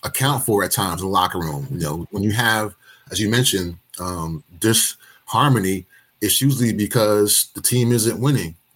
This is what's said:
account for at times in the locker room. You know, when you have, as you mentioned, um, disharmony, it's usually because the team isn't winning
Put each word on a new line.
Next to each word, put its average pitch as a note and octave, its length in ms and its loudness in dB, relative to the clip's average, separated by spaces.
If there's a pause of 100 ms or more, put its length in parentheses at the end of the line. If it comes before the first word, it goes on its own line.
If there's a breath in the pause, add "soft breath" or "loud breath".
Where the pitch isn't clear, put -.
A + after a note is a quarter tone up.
account C3 420 -2
for G2+ 180 2
at F#2 60 -4
times F2+ 320 -2
in F#2+ 40 -4
the F#2+ 60 -4
locker F2+ 280 2
room. C#2+ 300 -6
You E2+ 100 -6
know, D#2+ 320 -4
when G2+ 100 -4
you G#2 80 2
have, A2 440 0 (360 soft breath)
as F#2+ 100 -6
you G#2 80 0
mentioned, G2 480 0 (240)
um, E2 420 -8 (160)
disharmony, A2 1300 0 (380 soft breath)
it's G2 180 0
usually B2 320 2
because G#2 800 2
the - 60 -14
team A#2+ 320 2
isn't A2+ 260 2
winning A2 380 0 (200)